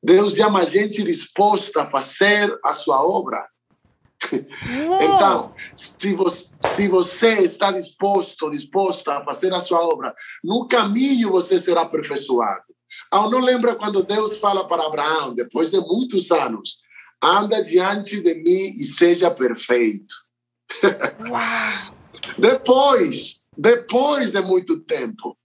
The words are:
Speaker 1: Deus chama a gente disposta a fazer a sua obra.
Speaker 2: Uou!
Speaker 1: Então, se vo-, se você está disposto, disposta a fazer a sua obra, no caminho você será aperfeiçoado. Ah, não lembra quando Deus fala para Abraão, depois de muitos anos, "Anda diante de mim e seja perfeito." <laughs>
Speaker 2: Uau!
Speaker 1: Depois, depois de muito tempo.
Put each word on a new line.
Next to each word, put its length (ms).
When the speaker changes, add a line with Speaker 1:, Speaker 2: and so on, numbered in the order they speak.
Speaker 1:
Deus 320
chama 260
a 40
gente 380
disposta 800
a 80
fazer 720
a 120
sua 280
obra. 460
Speaker 2:
Uou! 160
Speaker 1:
Então, 520
se 400
vo-, 160
se 580
você 500
está 340
disposto, 760
disposta 640
a 100
fazer 300
a 40
sua 240
obra, 320
no 240
caminho 640
você 280
será 240
aperfeiçoado. 920
Ah, 180
não 120
lembra 340
quando 280
Deus 340
fala 300
para 200
Abraão, 480
depois 360
de 100
muitos 500
anos, 520
"Anda 400
diante 580
de 140
mim 440
e 60
seja 460
perfeito." 840
<laughs> 600
Speaker 2:
Uau! 640
Speaker 1:
Depois, 1080
depois 760
de 80
muito 400
tempo. 640